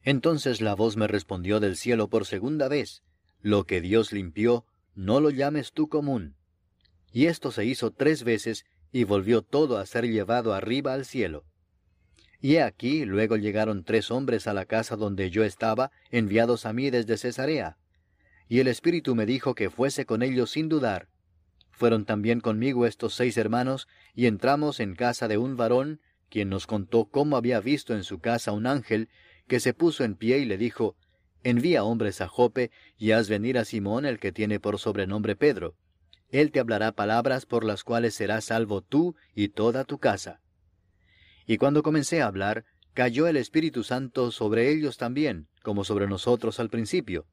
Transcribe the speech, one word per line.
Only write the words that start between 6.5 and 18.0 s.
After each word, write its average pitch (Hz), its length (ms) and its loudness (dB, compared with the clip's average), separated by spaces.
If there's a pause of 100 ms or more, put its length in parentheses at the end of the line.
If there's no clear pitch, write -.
Y 135 140 4
esto 160 260 -2
se 104 100 -4
hizo 117 280 -2
tres 139 340 0
veces, 113 400 -2 (260)
y 123 140 0
volvió 104 360 2
todo 139 360 0
a 98 80 -6
ser 120 200 -2
llevado 110 480 0
arriba 131 400 -4
al 135 120 -6
cielo. 87 400 -6 (960)
Y 139 140 4
he 165 60 6
aquí, 131 440 -2
luego 107 320 2
llegaron 104 480 -2
tres 110 260 0
hombres 123 360 -2
a 104 60 -2
la 95 120 -4
casa 113 320 -2
donde 98 320 -2
yo 107 160 2
estaba, 113 460 -2 (200)
enviados 113 540 2
a 110 80 -6
mí 131 160 -2
desde 117 260 0
Cesarea. 123 640 -4 (720)